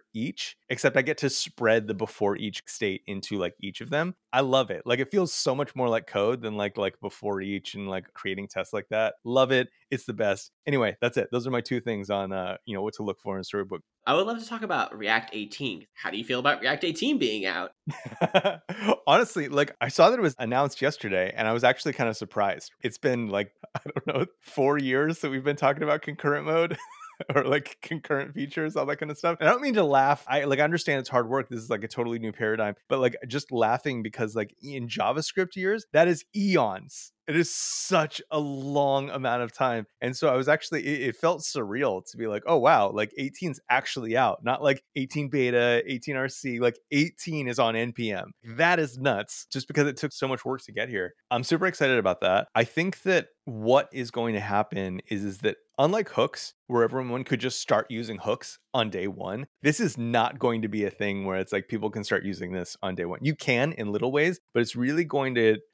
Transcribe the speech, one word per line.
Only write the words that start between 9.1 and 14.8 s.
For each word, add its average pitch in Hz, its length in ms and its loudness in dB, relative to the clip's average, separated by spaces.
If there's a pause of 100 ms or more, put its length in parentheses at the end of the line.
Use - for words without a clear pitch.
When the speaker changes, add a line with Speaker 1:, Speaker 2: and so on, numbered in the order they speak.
Speaker 1:
Love 127 260 2
it. 127 200 2 (200)
It's 131 140 -4
the 123 80 -8
best. 101 400 -2 (140)
Anyway, 123 340 2
that's 120 160 0
it. 104 160 0
Those 123 160 -2
are - 20 -4
my 120 120 -2
two 123 180 -4
things 101 300 -6
on, 98 220 -2
uh, 92 320 -6
you 107 100 -8
know, 98 80 -4
what 107 120 -4
to - 80 -8
look 101 180 -4
for 98 160 -6
in 95 60 -6
Storybook. 95 400 -6 (240)
Speaker 2:
I 127 80 2
would 180 140 4
love 233 100 -4
to 226 100 -12
talk 226 140 -8
about 170 340 -2